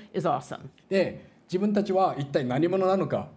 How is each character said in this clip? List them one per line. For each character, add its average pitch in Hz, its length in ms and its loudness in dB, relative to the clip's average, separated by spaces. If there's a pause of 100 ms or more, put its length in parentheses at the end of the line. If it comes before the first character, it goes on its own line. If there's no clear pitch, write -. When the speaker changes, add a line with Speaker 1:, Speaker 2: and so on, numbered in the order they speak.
(120)
Speaker 1:
is 156 140 -4
awesome. 139 360 -4 (260)
Speaker 2:
で、 190 360 0 (220)
自 180 140 -2
分 208 120 2
た 202 120 2
ち 190 80 -2
は 180 260 2
一 139 80 -4
体 143 180 0
何 135 220 2
者 185 220 2
な 190 80 4
の 160 100 0
か 110 300 -4